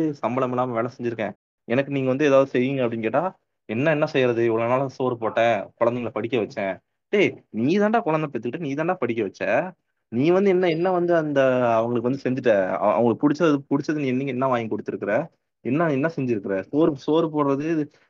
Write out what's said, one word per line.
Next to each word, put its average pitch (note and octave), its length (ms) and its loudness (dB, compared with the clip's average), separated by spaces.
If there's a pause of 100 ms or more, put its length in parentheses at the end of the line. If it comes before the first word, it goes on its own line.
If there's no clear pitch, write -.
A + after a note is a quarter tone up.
(160)
சம்பளம் B2 360 -2
இல்லாம B2+ 220 -2
வேலை A#2 180 -2
செஞ்சிருக்கேன், A2 420 -6 (340)
எனக்கு C3+ 240 -2
நீங்க C3+ 180 -2
வந்து C#3 180 0
ஏதாவது C#3 240 4
செய்யுங்க" C3 300 0
அப்படின்னு A#2 240 -2
கேட்டா, C3 180 0 (460)
"என்ன, A#2 220 0
என்ன D3+ 160 0
செய்யறது? B2 380 2
இவ்வளவு A#2 260 0
நாள் C3 180 0
சோறு B2+ 280 -2
போட்டேன், A2+ 380 0 (200)
குழந்தைங்களை A#2 360 0
படிக்க A#2 280 -2
வச்சேன்." G2+ 340 -4 (400)
டேய், F#3+ 160 4 (260)
நீ B2 220 0
தாண்டா G#3+ 240 2
குழந்தை D#3 260 -2
பெத்துக்கிட்டு, B2 340 -8
நீ C#3 140 -6
தாண்டா E3 220 -2
படிக்க C#3+ 260 -2
வச்ச, - 200 -6 (680)
நீ A#2+ 200 0
வந்து F#3+ 200 4
என்ன, F3+ 180 2
என்ன E3 220 0
வந்து F3 240 0
அந்த D3+ 260 2 (300)
அவங்களுக்கு A#2 380 0
வந்து C3+ 140 -4
செஞ்சுட்ட? B2 280 0 (220)
அவ-, G2 200 2
அவங்களுக்கு A2+ 300 2
பிடிச்சது, D3 420 4
பிடிச்சது D3 340 -2
நீ C3+ 100 -2
என்னைக்கு C3 260 -2
என்ன C3 120 0
வாங்கி A#2+ 220 0
கொடுத்துருக்குற? G#2 460 -4 (500)
என்ன, D#3 260 0
என்ன C#3 200 0
செஞ்சிருக்கிற? A2 440 -2 (100)
சோறு, D#3+ 340 2
சோறு D#3+ 320 0
போடுறது, D3 360 0 (420)